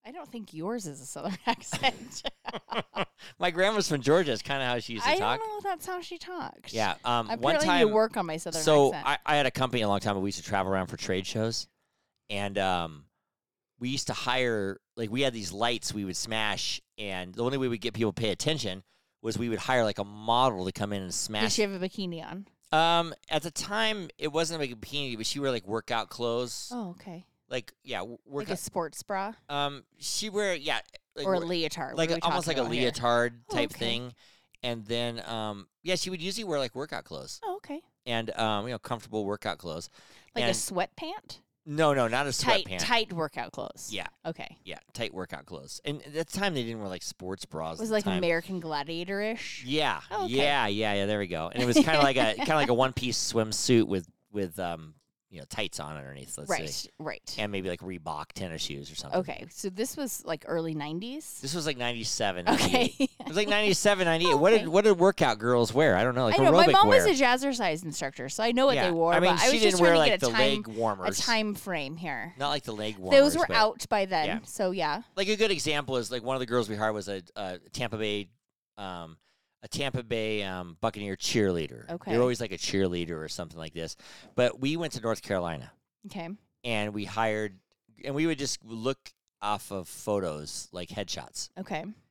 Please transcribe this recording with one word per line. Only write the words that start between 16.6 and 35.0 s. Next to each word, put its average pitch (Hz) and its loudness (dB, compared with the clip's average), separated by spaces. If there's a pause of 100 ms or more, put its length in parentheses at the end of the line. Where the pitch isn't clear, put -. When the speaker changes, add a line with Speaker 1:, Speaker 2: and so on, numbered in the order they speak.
Speaker 2:
and 92 -8
the 113 -4
only 131 0
way 131 0
we'd 117 -4
get 117 -4
people 107 0
to - -10
pay 110 2
attention 101 -2 (400)
was 110 -4
we 117 -2
would 107 -2
hire, 127 2
like, 104 0
a 101 -2
model 107 2
to 92 -2
come 104 -4
in 98 -4
and 90 -8
Speaker 1:
Did - -6
Speaker 2:
smash. 107 -2
Speaker 1:
she 220 2
have 196 -2
a 185 -8
bikini 180 -8
on? 196 -14 (260)
Speaker 2:
Um, 165 4 (160)
at 156 0
the 170 -8
time, 214 -2 (100)
it 147 -4
wasn't, 160 -2
like, 131 -4
a 117 -10
bikini, 131 -6
but 110 -6
she - -4
wore, 139 0
like, 113 -4
workout 110 -2
clothes. 120 -4
Speaker 1:
Oh, 220 -8
okay. 180 -16 (240)
Speaker 2:
Like, 127 -6 (100)
yeah, 120 -6
w-, 113 -10
Speaker 1:
Like - -20
a 127 -20
Speaker 2:
workout 143 -6
Speaker 1:
sports - -6
bra? 202 -6 (160)
Speaker 2:
Um, 143 -4 (140)
she 208 -6
wear, 196 0
yeah, 139 -2 (380)
like, 143 -6
Speaker 1:
Or 190 2
a 180 2
Speaker 2:
wor-, 165 -4
Speaker 1:
leotard. 156 -4
Speaker 2:
like, 165 2
Speaker 1:
What - 2
are 165 0
we 165 -4
Speaker 2:
almost 165 2
like 147 0
Speaker 1:
talking 120 0
Speaker 2:
a - -4
Speaker 1:
about 117 -2
here? 123 2
Speaker 2:
leotard 120 2
Speaker 1:
Oh, - -6
Speaker 2:
type 120 0
Speaker 1:
okay. - -14
Speaker 2:
thing. 120 -4 (500)
And 117 -6
then, 117 -4